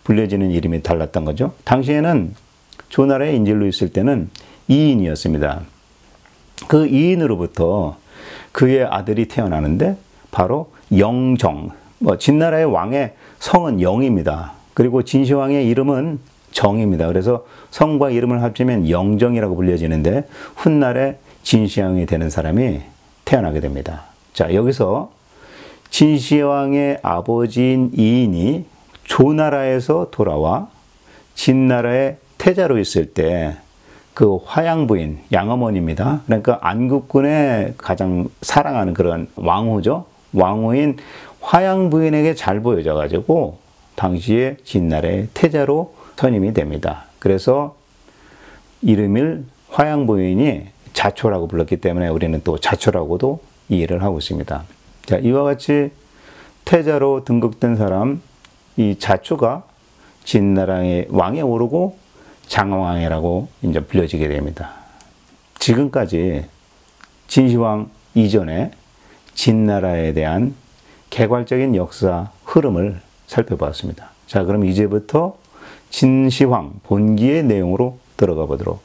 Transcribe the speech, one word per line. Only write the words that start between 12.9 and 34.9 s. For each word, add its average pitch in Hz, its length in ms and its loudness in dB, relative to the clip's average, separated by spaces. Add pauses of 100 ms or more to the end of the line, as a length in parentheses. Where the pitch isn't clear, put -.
성은 147 420 2
영입니다. 90 720 0 (220)
그리고 123 280 2
진시황의 135 640 0
이름은 135 520 -2 (320)
정입니다. 101 540 0
그래서 95 400 0 (240)
성과 143 400 2
이름을 120 320 0
합치면 117 480 0
영정이라고 104 640 0
불려지는데 85 760 0 (280)
훗날에 135 640 0 (240)
진시황이 95 640 0
되는 82 220 -2
사람이 80 520 -2 (440)
태어나게 85 360 0
됩니다. 69 440 -8 (280)
자, 82 200 -2
여기서 117 600 0 (800)
진시황의 143 1120 2
아버지인 120 920 0
이인이 113 720 2 (400)
조나라에서 143 1080 0
돌아와 92 580 -2 (640)
진나라의 131 840 0 (200)
태자로 175 400 2
있을 90 280 0
때 80 500 -2 (640)
그 98 240 4
화양 160 420 0
부인, 80 340 -2 (120)